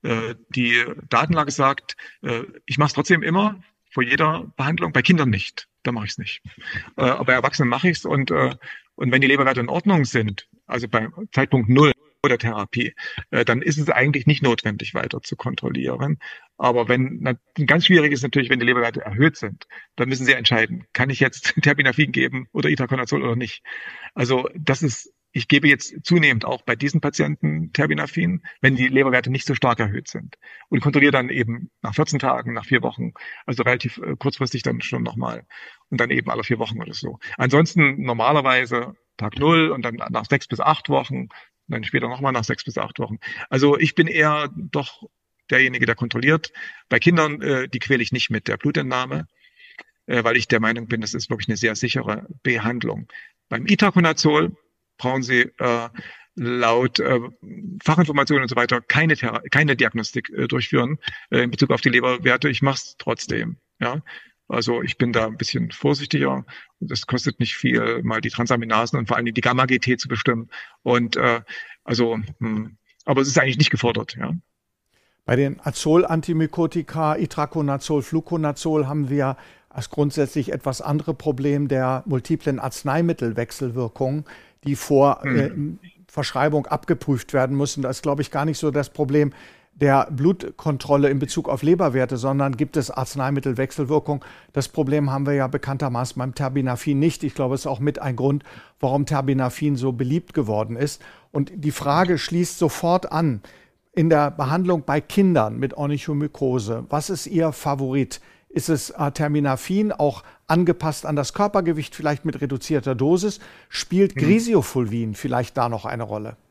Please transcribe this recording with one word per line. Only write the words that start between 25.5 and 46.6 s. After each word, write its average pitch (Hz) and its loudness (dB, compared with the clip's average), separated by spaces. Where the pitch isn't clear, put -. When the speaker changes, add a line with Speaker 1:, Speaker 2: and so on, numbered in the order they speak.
Speaker 1:
jetzt 139 2
zunehmend 147 4
auch 123 -4
bei 120 -2
diesen 139 0
Patienten 151 -2
Terbinafin, 156 -2
wenn 135 4
die 127 2
Leberwerte 131 2
nicht 131 -4
so 139 0
stark 123 2
erhöht 107 -2
sind. - -14
Und 135 0
kontrolliere 143 4
dann 131 0
eben 117 -4
nach 110 -6
vierzehn 151 0
Tagen, 123 -2
nach 113 -8
vier 123 2
Wochen, 120 -6
also 123 -4
relativ, 123 0
äh, - -6
kurzfristig 131 -4
dann 117 -2
schon 120 -4
nochmal. 113 -6
Und 120 -2
dann 120 0
eben 123 -2
alle 117 -4
vier 117 -2
Wochen 110 -6
oder 113 -12
so. - -10
Ansonsten 143 2
normalerweise 127 0
Tag 107 -6
null 160 4
und 135 -4
dann 117 -4
nach 113 -4
sechs - 0
bis 113 -6
acht - 0
Wochen, 131 -2
und 117 -6
dann 113 -6
später 117 -2
nochmal 131 -2
nach 117 -2
sechs 123 -6
bis - -6
acht 107 -6
Wochen. 110 -6
Also 139 4
ich 156 2
bin 170 4
eher 151 2
doch 151 -6
derjenige, 127 2
der 117 2
kontrolliert. 135 -2